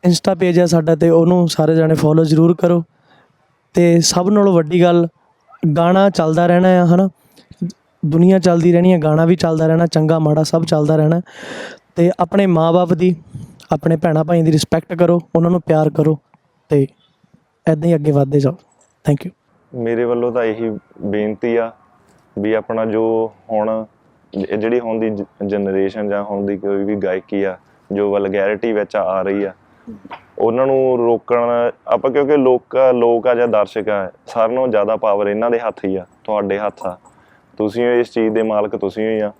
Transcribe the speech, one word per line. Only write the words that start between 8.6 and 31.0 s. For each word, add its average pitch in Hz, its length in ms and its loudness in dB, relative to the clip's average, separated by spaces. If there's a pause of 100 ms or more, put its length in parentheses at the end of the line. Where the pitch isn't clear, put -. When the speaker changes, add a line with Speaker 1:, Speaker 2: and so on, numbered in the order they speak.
Speaker 1:
ਰਹਿਣੀ 180 220 4
ਹੈ, 170 100 2
ਗਾਣਾ 156 220 2
ਵੀ 175 100 4
ਚੱਲਦਾ 160 320 0
ਰਹਿਣਾ, 165 200 2
ਚੰਗਾ 160 320 0
ਮਾੜਾ 156 240 2
ਸਭ 165 200 0
ਚੱਲਦਾ 156 320 0
ਰਹਿਣਾ। 160 260 2 (760)
ਤੇ 175 240 2
ਆਪਣੇ 196 260 0
ਮਾਂ-ਬਾਪ 170 480 2
ਦੀ, 175 220 0 (560)
ਆਪਣੇ 165 240 0
ਭੈਣਾਂ 156 280 0
ਭਾਈਆਂ 170 200 0
ਦੀ 160 80 2
ਰਿਸਪੈਕਟ 160 420 -2
ਕਰੋ, 170 280 2 (140)
ਉਹਨਾਂ 170 160 2
ਨੂੰ 175 100 0
ਪਿਆਰ 156 280 0
ਕਰੋ 156 300 0 (500)
ਤੇ 139 180 0 (840)
ਇੱਦਾਂ 160 180 -2
ਹੀ 170 60 4
ਅੱਗੇ 151 160 0
ਵੱਧਦੇ 139 280 2
ਜਾਓ। 135 140 0 (560)
Thank 147 180 -4
you। - 100 -16 (380)
Speaker 2:
ਮੇਰੇ 117 280 -2
ਵੱਲੋਂ 120 280 -2
ਤਾਂ 117 120 -2
ਇਹੀ 110 340 -4 (240)
ਬੇਨਤੀ 104 540 -4
ਆ 113 160 -2 (680)
ਵੀ 107 140 -2
ਆਪਣਾ 110 320 -4
ਜੋ 113 460 -2 (200)
ਹੁਣ 110 340 -4 (540)
ਜ-, 98 160 -6
ਜਿਹੜੀ 113 240 -2
ਹੁਣ 113 200 -6
ਦੀ 110 100 -2
ਜ-, 101 140 -8 (220)
ਜਨਰੇਸ਼ਨ 98 640 -4
ਜਾਂ 101 140 -4
ਹੁਣ 101 220 -6
ਦੀ 98 120 -4
ਕੋਈ 98 260 -4
ਵੀ 104 120 -4
ਗਾਇਕੀ 95 480 -6
ਆ, 92 140 -6 (340)
ਜੋ 101 200 -2
ਵਲਗੈਰਿਟੀ 101 640 -2
ਵਿੱਚ 104 220 -6
ਆ 95 260 -2
ਰਹੀ 98 220 -4
ਆ, 95 100 -8 (840)
ਉਹਨਾਂ 120 280 0
ਨੂੰ 131 300 0
ਰੋਕਣ 120 720 -2 (160)